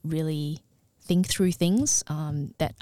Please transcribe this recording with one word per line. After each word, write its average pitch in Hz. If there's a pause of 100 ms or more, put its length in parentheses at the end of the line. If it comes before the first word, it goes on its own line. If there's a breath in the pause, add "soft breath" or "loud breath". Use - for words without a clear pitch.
really 156 (420)
think 180
through 185
things, 208
um, 151
that -